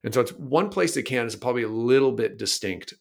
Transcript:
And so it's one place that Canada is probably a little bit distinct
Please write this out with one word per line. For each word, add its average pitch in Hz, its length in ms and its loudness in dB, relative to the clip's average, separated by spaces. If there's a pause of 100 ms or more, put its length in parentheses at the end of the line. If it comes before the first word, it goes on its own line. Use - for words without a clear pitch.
And 113 100 -4
so 127 60 4
it's - 140 0
one 156 360 0
place 180 260 0
that 135 80 -2
Canada 120 240 -2
is 107 100 -8
probably 120 260 -2
a 107 60 -2
little 127 420 4
bit 110 260 -2
distinct 95 640 -4